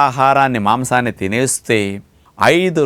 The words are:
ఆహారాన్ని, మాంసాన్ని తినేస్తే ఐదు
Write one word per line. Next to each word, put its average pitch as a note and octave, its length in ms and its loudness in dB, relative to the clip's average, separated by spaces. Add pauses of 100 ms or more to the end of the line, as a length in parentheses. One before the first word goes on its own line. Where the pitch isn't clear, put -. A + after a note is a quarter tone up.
ఆహారాన్ని, C3+ 600 2
మాంసాన్ని A#2+ 540 0
తినేస్తే A#2 580 -2 (580)
ఐదు E3 480 2